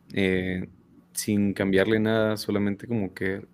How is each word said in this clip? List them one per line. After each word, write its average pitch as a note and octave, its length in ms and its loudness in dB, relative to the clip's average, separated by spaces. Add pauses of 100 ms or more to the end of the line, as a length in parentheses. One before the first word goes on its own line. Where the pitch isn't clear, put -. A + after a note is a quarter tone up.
(140)
eh, F#2 560 0 (440)
sin G2+ 400 0
cambiarle G2 460 4
nada, A2 380 2
solamente G2+ 500 -2
como G#2 260 -4
que G2 400 -6